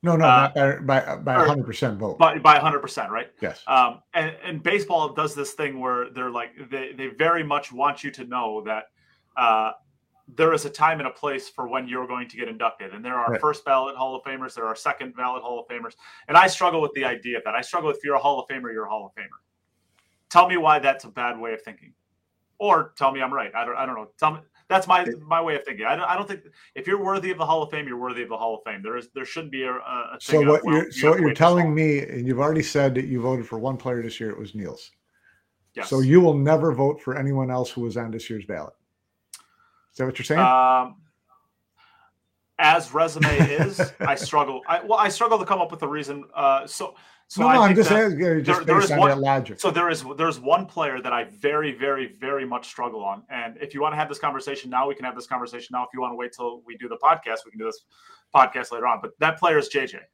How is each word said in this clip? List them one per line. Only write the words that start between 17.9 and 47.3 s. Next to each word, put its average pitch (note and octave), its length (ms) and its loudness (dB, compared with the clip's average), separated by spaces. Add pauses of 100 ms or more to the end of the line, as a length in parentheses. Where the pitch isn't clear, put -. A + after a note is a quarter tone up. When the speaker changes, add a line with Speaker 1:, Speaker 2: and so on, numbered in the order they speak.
Speaker 2:
you're C#3+ 120 0
a C3+ 40 4
Hall C#3+ 200 0
of B2 80 -10
Famer, B2+ 260 -10
you're A2 120 -6
a G2+ 40 -12
Hall G#2+ 160 -6
of G2 160 -18
Famer. - 180 -18 (880)
Tell F3+ 180 8
me F3+ 80 0
why D#3 240 6
that's C3+ 240 0
a A#2 60 -20
bad A#2+ 280 -4
way A2+ 160 -6
of A2 80 -10
thinking. - 320 -20 (640)
Or F3 380 2
tell C3+ 160 2
me C3+ 100 -4
I'm C3 120 -2
right. G#2+ 200 -4
I A#2 120 -4
don't, A#2+ 100 -6
I C3+ 100 -2
don't B2+ 100 -6
know. A2 120 -12 (100)
Tell D#3 140 2
me, D#3 80 -12 (300)
that's F#3 180 2
my, F#3 180 4 (160)
my D#3+ 200 0
way D#3+ 160 -2
of - 80 -8
thinking. A2 200 -8
I C#3 120 0
don't, F3 80 -4
I F3+ 100 0
don't G3 120 -6
think, G3+ 160 -12 (300)
if C3+ 140 -10
you're G3+ 160 -2
worthy F#3+ 280 -2
of F3 60 -6
the D#3+ 80 -2
Hall D#3 160 0
of D3+ 80 -6
Fame, D3+ 160 -8
you're B2 120 -10
worthy B2 260 -8
of G#2 60 -12
the A2 80 -8
Hall A2+ 180 -4
of G#2+ 80 -12
Fame. G#2 180 -10
There A2 140 -8
is, A#2+ 180 -10
there C3 120 -10
shouldn't D#3 260 -12
be C3 120 -6
a, B2+ 100 -4
a, - 20 -6
a B2 440 -10
Speaker 1:
So - 200 2
Speaker 2:
thing C#3+ 80 4
Speaker 1:
what D3+ 140 6
Speaker 2:
of, - 40 -8
well, D#3 120 2
Speaker 1:
you're, E3 80 0
Speaker 2:
you - 80 -14
Speaker 1:
so C3 140 2
Speaker 2:
have - 20 8
Speaker 1:
what E3 60 8
Speaker 2:
to F#3+ 40 -2
Speaker 1:
you're D#3+ 80 4
Speaker 2:
wait C3+ 60 2
this - 40 -8
Speaker 1:
telling E3+ 280 6
Speaker 2:
long. D3+ 100 0
Speaker 1:
me, D3+ 240 2
and B2 260 -6
you've B2+ 140 0
already D3+ 240 2
said C#3 320 2
that C3 120 -2
you B2+ 120 -4
voted B2 260 -2
for A2+ 140 -10
one C3 160 -4
player B2 260 -6
this A2+ 200 -10
year, A2+ 80 -6
it - 100 -10
was G#2 160 -12
Niels. - 360 -12 (840)
Speaker 2:
Yes. G#2+ 160 -10
Speaker 1:
So C3+ 100 0
you C#3 220 8
will E3 120 6
never D#3 380 2
vote C#3 300 0
for C3 160 -6
anyone C3+ 340 -2
else B2+ 180 -4
who - 120 -10
was A#2 160 -6
on A#2 120 -8
this A2 200 -12
year's G#2+ 160 -10
ballot. D#2 280 -10 (1160)
Is - 60 -20
that C3+ 80 -2
what C3 120 -6
you're - 80 -10
saying? C3+ 140 0
Speaker 2:
Um, B2+ 560 4 (1600)
as D#3+ 340 4
resume D3+ 440 2
is, D#3 420 2 (160)
Speaker 1:
<laughs> - 40 -20
Speaker 2:
I C#3+ 160 0
struggle. C#3 520 -2
I, E3+ 140 0
well, G#3+ 180 2
I G#3 100 4
struggle A3+ 300 2
to F#3+ 60 -4
come F#3+ 160 0
up E3+ 100 -2
with E3 120 -8
a D3 40 -4
reason. C#3+ 360 -8 (100)
Uh, C3+ 320 2
so, - 300 -10 (320)
so - 140 -4